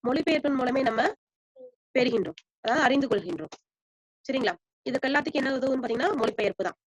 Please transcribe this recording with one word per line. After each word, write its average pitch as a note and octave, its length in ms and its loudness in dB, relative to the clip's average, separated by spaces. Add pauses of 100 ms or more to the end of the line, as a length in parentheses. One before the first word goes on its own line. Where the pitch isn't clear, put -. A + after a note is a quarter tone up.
மொழிபெயர்ப்பின் D4 540 0
மூலமே B3+ 240 0
நம்ம A3+ 220 2 (880)
பெறுகின்றோம். A3+ 460 0 (200)
அதாவது C4 240 0
அறிந்து C4+ 260 4
கொள்கின்றோம். E3+ 440 -4 (720)
சரிங்களா? A3+ 300 -2 (320)
இதுக்கு C4 220 -2
எல்லாத்துக்கும் C#4+ 320 0
என்ன C4+ 120 0
உதவுன்னு C4 300 0
பாத்தீங்கன்னா, A#3+ 340 0
மொழிபெயர்ப்பு G#3 480 0
தான். - 120 -4 (120)